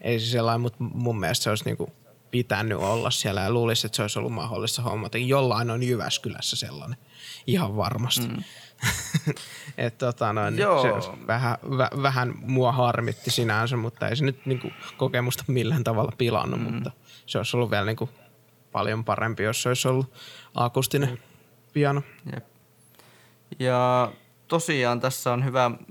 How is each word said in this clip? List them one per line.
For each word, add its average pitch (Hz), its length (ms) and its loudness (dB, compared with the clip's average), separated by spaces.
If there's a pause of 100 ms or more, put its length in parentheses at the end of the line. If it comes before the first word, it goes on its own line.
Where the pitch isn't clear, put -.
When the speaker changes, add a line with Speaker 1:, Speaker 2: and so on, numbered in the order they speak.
Speaker 1:
ei 117 180 0
se 110 60 -2
sellainen, 117 360 2
mut 120 180 -4
mun 120 400 -2
mielestä 92 240 0
se 117 60 0
olisi, 107 160 -2
niinku, - 280 -6 (380)
pitänyt 110 460 0
olla 101 340 0
siellä 98 300 0
ja 98 100 0
luulisi, 117 360 2
että - 80 -8
se - 60 0
olisi 104 180 -2
ollut 120 140 -4
mahdollista 117 480 -4
hommata. 110 360 -4
Jollain 123 540 2
on 120 120 -2
Jyväskylässä - 720 -2
sellainen, 117 420 -8 (500)
ihan 120 300 0
varmasti. 117 500 0
Speaker 2:
Mm. - 160 -6 (760)
Speaker 1:
<laughs> 143 160 0 (440)
Et, 120 200 -2
tota, 120 360 0
noin, 107 220 0
niin, - 20 -2
se 196 60 4 (240)
Speaker 2:
Joo. 113 60 4
Speaker 1:
olisi 92 160 -2 (180)
vähän, 120 360 2
vä-, 135 400 0
vähän 127 380 2
mua 127 300 4
harmitti 120 600 2
sinänsä, 113 460 2
mutta 113 300 -2
ei 104 80 0
se 147 100 2
nyt, 135 200 -2
niinku, 131 260 -2 (260)
kokemusta 123 500 0
millään 127 360 2
tavalla 113 340 0
pilannut, 117 440 0
Speaker 2:
Mm. 113 120 -2
Speaker 1:
mutta 123 180 -4 (340)
se - 120 -4
olisi - 200 0
ollut 120 140 2
vielä, 101 140 2
niinku, 110 240 -2 (600)
paljon 110 340 -2
parempi, 107 380 0
jos 110 200 0
se 123 60 2
olisi 127 180 0
ollut 131 260 0 (420)
akustinen 131 540 2
Speaker 3:
Mm. 123 80 -6 (560)
Speaker 1:
piano. 143 280 2 (320)
Speaker 2:
Jep. 131 120 -12 (1120)
Ja 127 520 4 (360)
tosiaan 135 520 2
tässä 131 340 0
on 123 120 0
hyvä 127 260 2 (200)